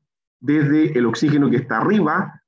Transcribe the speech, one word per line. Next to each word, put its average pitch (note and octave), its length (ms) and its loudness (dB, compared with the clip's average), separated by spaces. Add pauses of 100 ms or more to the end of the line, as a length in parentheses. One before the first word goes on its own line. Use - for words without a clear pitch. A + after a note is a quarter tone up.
(400)
desde D3 580 0
el A#2+ 80 2
oxígeno C#3+ 420 0
que A#2 80 0
está A2+ 220 -4
arriba F3 680 -2